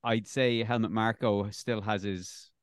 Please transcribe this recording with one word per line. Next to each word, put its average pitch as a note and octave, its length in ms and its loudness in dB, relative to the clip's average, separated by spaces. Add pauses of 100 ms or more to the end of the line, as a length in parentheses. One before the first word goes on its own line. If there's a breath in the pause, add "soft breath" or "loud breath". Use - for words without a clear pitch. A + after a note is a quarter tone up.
I'd A2+ 240 2
say A#2+ 360 2
Helmut A2+ 280 0
Marko A2 600 2
still A2 300 -4
has G2+ 220 -2
his F#2+ 480 -8 (100)